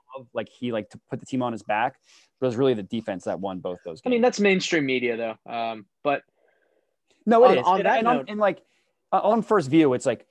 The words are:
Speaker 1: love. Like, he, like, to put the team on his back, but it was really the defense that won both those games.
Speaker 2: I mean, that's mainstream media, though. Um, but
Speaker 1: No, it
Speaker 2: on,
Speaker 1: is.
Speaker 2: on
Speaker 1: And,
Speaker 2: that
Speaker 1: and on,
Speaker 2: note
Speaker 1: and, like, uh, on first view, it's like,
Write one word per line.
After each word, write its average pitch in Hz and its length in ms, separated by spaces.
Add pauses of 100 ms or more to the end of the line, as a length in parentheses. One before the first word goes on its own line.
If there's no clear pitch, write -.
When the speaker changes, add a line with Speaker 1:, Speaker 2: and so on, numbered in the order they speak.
(160)
Speaker 1:
love. 131 180
Like, 113 140
he, - 240
like, 110 200
to 113 80 (100)
put 139 100
the - 60
team 127 180
on 123 80
his 107 120
back, 110 340 (420)
but 131 60
it - 20
was 120 80
really 131 180
the 107 100
defense 104 420
that 90 160
won 95 180
both 90 240
those 82 160
games. - 60
Speaker 2:
I 254 80
mean, 240 80
that's 240 180
mainstream 185 460
media, 123 320
though. 113 360
Um, 113 320 (160)
but 143 220 (1040)
Speaker 1:
No, 226 180
it 254 40
Speaker 2:
on, 180 100
Speaker 1:
is. 123 80
Speaker 2:
on 185 140
Speaker 1:
And, 196 80
Speaker 2:
that 226 120
Speaker 1:
and 226 80
on, 233 120
Speaker 2:
note - 100
Speaker 1:
and, 208 100
like, 196 220 (520)
uh, 185 100
on 214 180
first 185 280
view, 147 240
it's 123 120
like, - 260